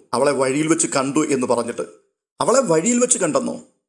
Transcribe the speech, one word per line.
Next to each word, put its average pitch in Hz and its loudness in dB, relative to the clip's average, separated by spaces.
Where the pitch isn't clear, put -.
അവളെ 139 2
വഴിയിൽ 135 0
വെച്ച് 160 0
കണ്ടു 143 -2
എന്ന് 127 0
പറഞ്ഞിട്ട്." 113 -2
"അവളെ 226 2
വഴിയിൽ 208 2
വെച്ച് 247 2
കണ്ടെന്നോ? 135 -2